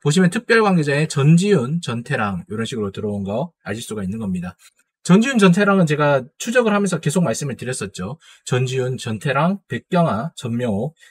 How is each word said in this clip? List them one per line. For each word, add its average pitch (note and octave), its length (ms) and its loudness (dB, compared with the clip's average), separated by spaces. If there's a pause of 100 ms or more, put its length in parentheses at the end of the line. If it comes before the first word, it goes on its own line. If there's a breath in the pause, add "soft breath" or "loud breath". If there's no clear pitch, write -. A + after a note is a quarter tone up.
보시면 F3 280 4
특별 A#3 320 2
관계자의 D#3 460 2
전지훈, E3 720 4
전태랑 A2+ 680 -4
이런 G#2+ 160 -6
식으로 G#2+ 280 -6
들어온 G2+ 320 -6
거 A2+ 280 -4 (100)
아실 A2 200 -8
수가 G#2+ 200 -8
있는 G2 160 -4
겁니다. F2+ 380 -6 (480 soft breath)
전지훈, A3+ 340 4
전태랑은 G3 480 4
제가 C#3+ 380 0 (120)
추적을 A3+ 380 0
하면서 G3 260 0
계속 E3 240 0
말씀을 B2 320 -4
드렸었죠. A#2 600 -8 (260 soft breath)
전지훈, B2+ 540 -2
전태랑, C#3+ 680 -2
백경아, D#3+ 680 0
전명호, A#2+ 580 -4 (160 soft breath)